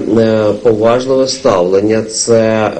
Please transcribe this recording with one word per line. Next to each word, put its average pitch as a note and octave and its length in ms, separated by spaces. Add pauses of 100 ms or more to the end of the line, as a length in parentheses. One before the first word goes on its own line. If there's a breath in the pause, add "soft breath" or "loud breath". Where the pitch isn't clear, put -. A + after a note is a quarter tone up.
(180)
е, A2 260 (180)
поважливе B2+ 680
ставлення, G#2 720
це, A2 760